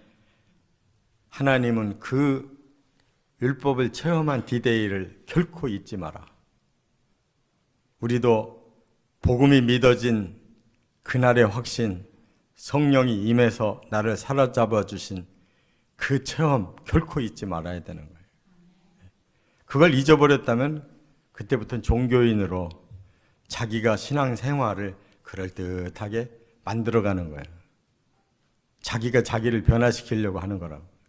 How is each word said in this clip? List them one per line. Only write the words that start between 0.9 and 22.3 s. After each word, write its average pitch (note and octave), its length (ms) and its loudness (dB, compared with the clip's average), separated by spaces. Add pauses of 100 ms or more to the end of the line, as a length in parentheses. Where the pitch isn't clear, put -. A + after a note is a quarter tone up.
하나님은 A#2+ 720 0
그 C3+ 560 -2 (840)
율법을 B2+ 520 -2
체험한 D#3 520 -2
디데이를 G#2+ 800 -2
결코 E3+ 420 -4
잊지 G2+ 300 -8
마라. D#2 280 -12 (1700)
우리도 A#2+ 760 0 (460)
복음이 C3 400 6
믿어진 A#2+ 800 2 (640)
그날의 B2 440 4
확신, G#2 580 -6 (500)
성령이 C3 720 2
임해서 A2+ 640 2
나를 G#2+ 280 -2
사로잡아 A#2+ 680 0
주신 F#2+ 400 -10 (720)
그 - 280 -2
체험 C#3 520 -2 (100)
결코 - 340 0
잊지 A2 260 -8
말아야 F2 380 -8
되는 D#2+ 220 -16
거예요. - 120 -20 (1500)
그걸 D3+ 280 4
잊어버렸다면 C#3+ 960 4 (460)
그때부터는 A2 480 -4
종교인으로 A2+ 880 2 (800)